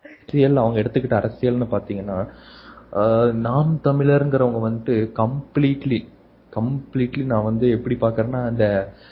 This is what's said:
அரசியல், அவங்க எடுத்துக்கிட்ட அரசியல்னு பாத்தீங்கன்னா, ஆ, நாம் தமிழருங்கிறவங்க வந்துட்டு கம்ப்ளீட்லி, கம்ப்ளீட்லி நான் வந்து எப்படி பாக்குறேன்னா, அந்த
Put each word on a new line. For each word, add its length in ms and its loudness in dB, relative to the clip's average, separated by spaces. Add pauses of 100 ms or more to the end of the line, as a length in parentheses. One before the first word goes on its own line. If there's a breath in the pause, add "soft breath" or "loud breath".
(140)
அரசியல், 420 2
அவங்க 240 2
எடுத்துக்கிட்ட 540 0
அரசியல்னு 380 -2
பாத்தீங்கன்னா, 560 -6 (680 loud breath)
ஆ, 280 4
நாம் 580 0
தமிழருங்கிறவங்க 880 2
வந்துட்டு 400 -2
கம்ப்ளீட்லி, 1000 -2 (440)
கம்ப்ளீட்லி 720 -4
நான் 180 0
வந்து 260 0
எப்படி 260 -2
பாக்குறேன்னா, 500 -2
அந்த 480 0 (180 loud breath)